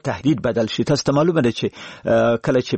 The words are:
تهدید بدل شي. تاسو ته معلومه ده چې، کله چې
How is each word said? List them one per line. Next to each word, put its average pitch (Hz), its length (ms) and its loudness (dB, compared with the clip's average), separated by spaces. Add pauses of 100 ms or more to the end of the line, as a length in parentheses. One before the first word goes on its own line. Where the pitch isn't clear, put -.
(100)
تهدید 123 360 -2
بدل 113 280 0
شي. - 160 -2
تاسو 147 180 0
ته 139 100 2
معلومه 160 280 2
ده 117 120 2
چې، 120 80 -2 (800)
کله 127 140 2
چې - 180 -2